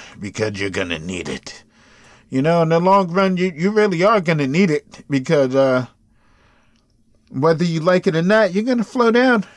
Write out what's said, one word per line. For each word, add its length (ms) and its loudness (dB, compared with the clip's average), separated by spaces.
because 400 -6
you're 100 -6
gonna 300 -6
need 280 -10
it. 360 -14
You 120 -4
know, 200 2
in 80 0
the 100 2
long 320 2
run, 260 0
you, 180 -2
you 160 -2
really 320 0
are 180 2
gonna 260 0
need 220 2
it, 400 -6
because, 460 0
uh, 320 2
whether 340 0
you 160 -2
like 280 0
it 80 0
or 60 0
not, 320 2
you're 100 0
gonna 200 0
slow 260 0
down. 360 2